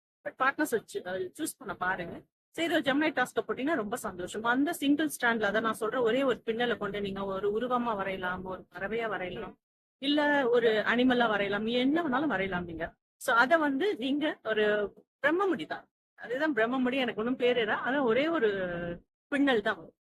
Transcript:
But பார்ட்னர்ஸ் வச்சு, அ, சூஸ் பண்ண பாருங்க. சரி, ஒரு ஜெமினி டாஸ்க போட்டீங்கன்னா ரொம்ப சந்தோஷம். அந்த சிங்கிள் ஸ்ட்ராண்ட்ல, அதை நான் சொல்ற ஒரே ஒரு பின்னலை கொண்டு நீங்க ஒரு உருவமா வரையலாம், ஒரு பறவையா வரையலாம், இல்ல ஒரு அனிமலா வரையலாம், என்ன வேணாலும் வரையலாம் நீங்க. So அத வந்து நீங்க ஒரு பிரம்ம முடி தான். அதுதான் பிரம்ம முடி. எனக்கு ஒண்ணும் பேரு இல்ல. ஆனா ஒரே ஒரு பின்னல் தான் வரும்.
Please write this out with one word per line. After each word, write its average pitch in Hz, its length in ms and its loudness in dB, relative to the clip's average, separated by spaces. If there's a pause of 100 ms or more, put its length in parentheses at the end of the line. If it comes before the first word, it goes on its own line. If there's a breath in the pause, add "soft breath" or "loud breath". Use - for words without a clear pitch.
(240)
But - 140 -10
பார்ட்னர்ஸ் 277 320 0
வச்சு, 202 360 -4
அ, 185 120 -4
சூஸ் 185 400 -8
பண்ண 202 160 -8
பாருங்க. 180 480 -6 (280)
சரி, 330 220 -2
ஒரு 320 100 2
ஜெமினி 285 300 2
டாஸ்க 247 260 -2 (100)
போட்டீங்கன்னா 262 260 -2
ரொம்ப 240 220 -4
சந்தோஷம். 185 480 -8
அந்த 269 280 2
சிங்கிள் 294 380 2 (100)
ஸ்ட்ராண்ட்ல, 233 220 2
அதை 208 180 2
நான் 220 200 0
சொல்ற 226 200 -2
ஒரே 240 220 2
ஒரு 254 220 0
பின்னலை 226 320 0
கொண்டு 202 240 -4
நீங்க 196 240 -4
ஒரு 202 340 -2
உருவமா 240 360 0
வரையலாம், 190 480 -4
ஒரு 185 320 -10
பறவையா 214 340 -4
வரையலாம், 185 460 -6 (440)
இல்ல 285 500 2
ஒரு 233 220 4
அனிமலா 240 560 4
வரையலாம், 208 440 0
என்ன 269 320 2
வேணாலும் 277 280 0
வரையலாம் 185 340 -2
நீங்க. 165 300 -8 (220)
So - 180 -2
அத 262 240 6
வந்து 294 380 0
நீங்க 277 480 -2
ஒரு 208 480 0 (260)
பிரம்ம 349 280 2
முடி 254 200 -2
தான். - 200 -10 (280)
அதுதான் 269 380 -2
பிரம்ம 233 260 2
முடி. 247 180 0
எனக்கு 233 240 -2
ஒண்ணும் 247 160 0
பேரு 247 240 2
இல்ல. 220 140 0
ஆனா 277 280 0
ஒரே 254 260 2
ஒரு 247 220 2 (800)
பின்னல் 269 340 2
தான் 214 140 0
வரும். - 280 -18